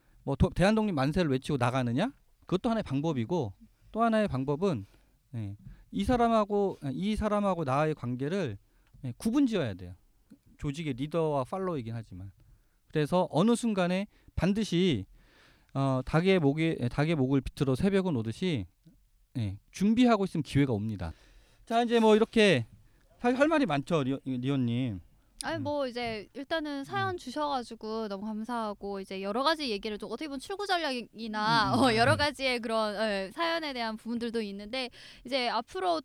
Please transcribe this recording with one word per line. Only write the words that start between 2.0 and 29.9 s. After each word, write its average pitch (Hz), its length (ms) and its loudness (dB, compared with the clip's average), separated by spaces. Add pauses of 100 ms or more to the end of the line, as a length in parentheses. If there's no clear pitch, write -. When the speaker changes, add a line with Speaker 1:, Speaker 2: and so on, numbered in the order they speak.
Speaker 1:
그것도 190 280 -2
하나의 226 140 0
방법이고, 135 720 -2 (380)
또 214 120 -2
하나의 220 240 2
방법은, 143 580 -2 (500)
예, 101 200 -8 (360)
이 196 120 -2
사람하고, 214 760 2 (120)
이 190 240 -2
사람하고 202 480 0
나의 147 320 0
관계를, 131 600 -4 (480)
예, 120 120 -6
구분지어야 220 580 0
돼요. 90 180 -12 (640)
조직의 147 360 -4
리더와 151 520 -2
팔로우이긴 165 480 -6
하지만. 98 380 -12 (560)
그래서 160 440 0
어느 214 240 4
순간에 190 520 -2 (280)
반드시, 180 680 2 (680)
어, 135 300 0
닭의 185 340 4
목에, 156 400 2
예, 120 100 0
닭의 156 260 0
목을 135 260 2
비틀어 131 340 0
새벽은 190 400 2
오듯이, 113 500 -2 (720)
예, 101 200 -4 (140)
준비하고 220 540 4
있으면 165 180 -2
기회가 135 300 2
옵니다. 101 380 -4 (540)
자, 233 180 2
이제 233 160 4
뭐 220 160 8
이렇게 202 500 6 (540)
사실 247 200 2
할 294 80 6
말이 302 180 4
많죠, 147 380 0
리오-, 131 220 -2
리오님. 123 760 -2 (460)
Speaker 2:
아니, 311 120 -4
Speaker 1:
음. 285 60 -6
Speaker 2:
뭐 285 240 -2
이제 226 480 -8
일단은 285 500 -6
사연 392 300 -4
Speaker 1:
음. - 20 -6
Speaker 2:
주셔가지고 233 920 -6
너무 196 180 -8
감사하고, 214 760 -6
이제 190 200 -10
여러 208 220 -2
가지 302 280 0
얘기를 208 260 -6